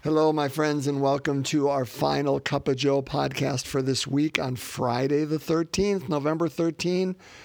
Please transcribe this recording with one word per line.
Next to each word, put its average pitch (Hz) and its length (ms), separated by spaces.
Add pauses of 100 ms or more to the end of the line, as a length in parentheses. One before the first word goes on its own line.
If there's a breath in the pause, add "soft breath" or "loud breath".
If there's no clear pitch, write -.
Hello, 156 300
my 147 160
friends, 147 380
and 139 160
welcome 139 400
to 143 260
our 139 160
final 143 560
Cup 139 280
of 135 80
Joe 139 260
podcast 135 640
for 135 160
this 131 240
week 147 320
on 127 180
Friday 135 680
the 151 140
thirteenth, 170 720
November 156 400
thirteen. 180 680 (280 loud breath)